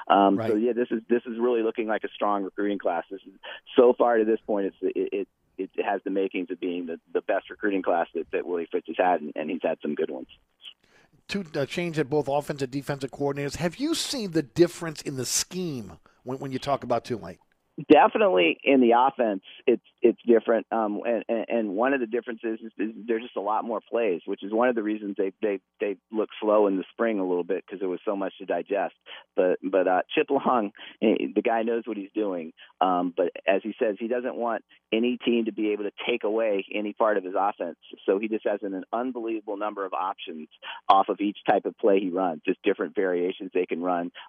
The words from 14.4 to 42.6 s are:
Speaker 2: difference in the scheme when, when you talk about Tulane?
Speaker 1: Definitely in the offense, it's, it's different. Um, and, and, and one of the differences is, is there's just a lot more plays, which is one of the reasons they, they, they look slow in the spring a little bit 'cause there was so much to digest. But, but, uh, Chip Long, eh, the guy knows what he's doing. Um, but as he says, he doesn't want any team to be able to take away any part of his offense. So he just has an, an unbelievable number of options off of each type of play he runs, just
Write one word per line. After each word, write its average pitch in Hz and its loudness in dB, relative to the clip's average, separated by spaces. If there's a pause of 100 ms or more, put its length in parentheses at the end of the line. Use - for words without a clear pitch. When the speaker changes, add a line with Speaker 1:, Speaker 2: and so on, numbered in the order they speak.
Speaker 2:
difference 165 0
in 147 -8
the 123 -4
scheme 135 -6 (240)
when, 131 -8
when 135 -8
you 131 -6
talk 139 -2
about 120 0
Tulane? 90 -8 (540)
Speaker 1:
Definitely 180 6
in 139 6
the 117 8
offense, 120 2 (240)
it's, 117 4 (180)
it's 117 4
different. 113 4
Um, 107 -2
and, 113 -2
and, 113 -2
and 113 -2
one 127 2
of 139 0
the 117 -2
differences 113 -6
is, 110 -16
is 110 -2 (160)
there's 113 -2
just 123 -14
a 101 -2
lot 101 -2
more 110 -4 (100)
plays, 107 0
which 98 -8
is 101 -10
one 117 4
of 120 0
the 113 -2
reasons 107 -4
they, 95 0 (100)
they, 101 0 (180)
they 101 -2 (140)
look 107 -2 (100)
slow 107 4
in 95 2
the 87 -4
spring 113 0
a 92 -2
little 90 0
bit 87 -4
'cause 95 -12
there 95 -4
was 90 -4
so 104 -2
much 95 -4
to 98 -14
digest. 90 -2 (400)
But, 90 4
but, 92 2
uh, 92 4 (120)
Chip 151 0
Long, 120 0 (320)
eh, 107 4
the 101 2
guy 113 0
knows 117 -2
what 107 -6
he's 98 -10
doing. 90 -4 (260)
Um, 87 2
but 87 2 (160)
as 98 4
he 104 -6
says, 107 0
he 117 -6
doesn't 123 -4
want 113 -4 (280)
any 120 2
team 117 2
to 107 -4
be 107 -2
able 104 -4
to 101 -6 (160)
take 120 -2
away 107 0
any 104 -6
part 107 2
of 92 -2
his 92 -6
offense. 92 -2 (300)
So 98 4
he 107 -2
just 107 -4
has 104 0
an, 98 -6
an 92 -8
unbelievable 113 -4
number 104 -6
of 92 -8
options 85 -8 (400)
off 98 6
of 98 -4
each 101 -2
type 98 2
of 90 -4
play 101 4
he 98 -2
runs, 87 -2
just 92 -2